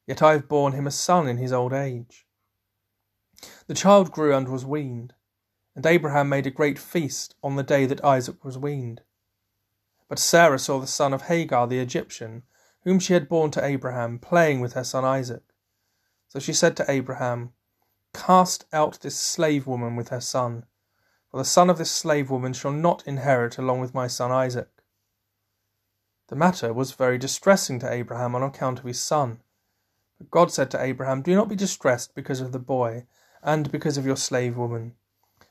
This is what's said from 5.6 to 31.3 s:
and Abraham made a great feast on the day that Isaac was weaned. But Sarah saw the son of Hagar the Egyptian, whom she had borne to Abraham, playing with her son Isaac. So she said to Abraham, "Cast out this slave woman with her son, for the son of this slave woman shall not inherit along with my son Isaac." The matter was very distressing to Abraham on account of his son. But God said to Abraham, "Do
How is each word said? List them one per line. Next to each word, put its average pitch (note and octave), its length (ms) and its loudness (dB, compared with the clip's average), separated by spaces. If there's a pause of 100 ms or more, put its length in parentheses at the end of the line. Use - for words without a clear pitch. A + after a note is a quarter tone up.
and C3+ 100 -8
Abraham D3 440 4
made C#3 180 0
a C3+ 60 -4
great D3 260 0
feast - 640 -6
on C#3 140 -4
the C3+ 80 -2
day C#3 220 4
that C3+ 180 -4
Isaac C3 400 2
was C3 120 -12
weaned. C3 460 -8 (1040)
But - 140 -8
Sarah E3 400 6
saw C#3 180 -2
the C3 80 -6
son C#3 260 0
of C3 100 -4
Hagar D3+ 440 0
the B2+ 140 -2
Egyptian, A#2 640 -8 (380)
whom F#3 180 4
she F#3 140 2
had E3+ 140 2
borne D#3+ 220 2
to C#3+ 140 -2
Abraham, B2+ 560 -4
playing D#3 400 2
with B2 140 -4
her B2+ 100 -4
son C3 200 -2
Isaac. C3 380 -2 (840)
So - 100 -10
she D3+ 140 -6
said E3 240 2
to - 120 -2
Abraham, B2+ 640 -4 (580)
"Cast - 600 4
out D#3 280 0
this C#3+ 160 -10
slave D3+ 520 0
woman A#2+ 260 -4
with A#2+ 140 -6
her B2 120 -6
son, A#2+ 460 -4 (640)
for - 60 -12
the C3 80 -4
son F3+ 260 6
of E3 80 2
this D#3+ 140 -4
slave D3 360 0
woman C3 240 -2
shall C#3 200 -6
not E3 340 0
inherit B2+ 500 0
along B2+ 220 -2
with B2+ 160 -6
my B2+ 140 -4
son B2 240 -4
Isaac." B2+ 500 -2 (1400)
The - 80 -14
matter D3 380 0
was C3 180 -4
very B2+ 280 0
distressing C3+ 600 0
to B2 100 -6
Abraham A#2+ 460 -4
on B2 80 -2
account B2+ 380 -4
of - 40 -20
his B2 160 -8
son. C3 440 -2 (720)
But - 100 -20
God E3+ 220 4
said C3+ 220 -2
to C3 100 -4
Abraham, C3 400 -4
"Do F3 140 2